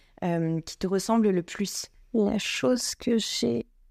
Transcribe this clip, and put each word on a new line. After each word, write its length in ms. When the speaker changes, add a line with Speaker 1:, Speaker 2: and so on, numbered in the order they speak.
Speaker 1:
euh, 380
qui 160
te 100
ressemble 440
le 120
plus ? 440
Speaker 2:
La 240
chose 580
que 220
j'ai, 480